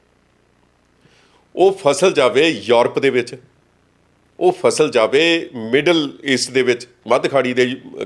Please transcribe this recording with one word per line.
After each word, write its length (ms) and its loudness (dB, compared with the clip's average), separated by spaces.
ਉਹ 260 2
ਫਸਲ 300 2
ਜਾਵੇ 380 2
ਯੂਰਪ 500 0
ਦੇ 100 0
ਵਿੱਚ, 260 -4
ਉਹ 260 0
ਫਸਲ 260 0
ਜਾਵੇ 640 0
ਮਿਡਲ 720 -2
ਈਸਟ 260 -2
ਦੇ 100 0
ਵਿੱਚ, 260 -2
ਮੱਧ 240 0
ਖਾੜੀ 220 0
ਦੇ, 220 0